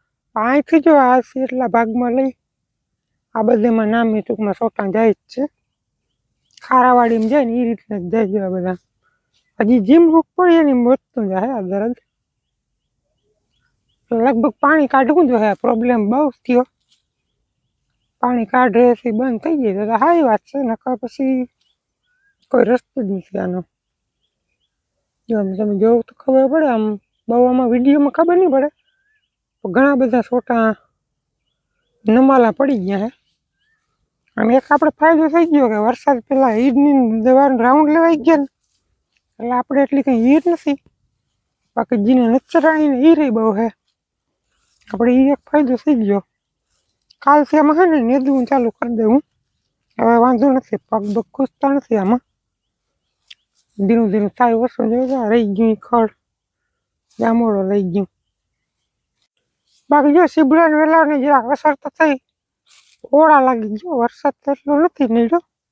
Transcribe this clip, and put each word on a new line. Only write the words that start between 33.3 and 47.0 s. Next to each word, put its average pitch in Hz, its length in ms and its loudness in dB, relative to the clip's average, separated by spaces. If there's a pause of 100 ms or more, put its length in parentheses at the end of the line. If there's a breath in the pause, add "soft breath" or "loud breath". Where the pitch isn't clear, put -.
અને 220 200 0
એક 262 140 -4
આપણે 302 280 2
ફાયદો 320 340 4
થઈ 330 180 2
ગયો 285 180 2
કે 214 160 -4
વરસાદ 247 320 -2 (100)
પહેલાં 262 320 0
ઈદની 254 640 0
દવાનો 254 420 2
રાઉન્ડ 294 280 2
લેવાઈ 330 320 2
ગયા 311 160 2
ને, 277 60 -6 (920)
એટલે 240 160 -6
આપણે 254 280 -2
એટલી 277 200 -2
કંઈ 233 280 0
ઈર 302 120 4 (100)
નથી. 285 240 -4 (1000)
બાકી 208 280 -2
જેને 254 220 2
નથી 240 240 -2
ચડાણી 311 380 0
ને 269 100 -2
ઈર 320 200 4
ય 285 120 -2
બહુ 220 240 -2
છે. 226 120 -2 (1200)
આપણે 233 300 -2
ઈ 269 140 4
એક - 140 -4
ફાયદો 277 280 0
થઈ 294 200 -2
ગયો. 202 260 -2 (1000)